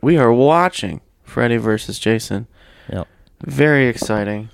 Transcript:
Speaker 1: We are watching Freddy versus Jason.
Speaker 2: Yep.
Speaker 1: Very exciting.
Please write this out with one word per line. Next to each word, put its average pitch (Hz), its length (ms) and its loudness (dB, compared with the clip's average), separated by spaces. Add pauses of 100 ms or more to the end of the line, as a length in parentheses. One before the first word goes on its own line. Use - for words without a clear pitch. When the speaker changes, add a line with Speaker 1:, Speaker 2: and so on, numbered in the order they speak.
Speaker 1:
We 156 160 4
are 120 120 4
watching 139 720 2 (220)
Freddy 120 340 -2
versus 110 420 -4
Jason. 110 480 -4 (460)
Speaker 2:
Yep. 92 160 -8 (320)
Speaker 1:
Very 139 460 2
exciting. 107 680 -4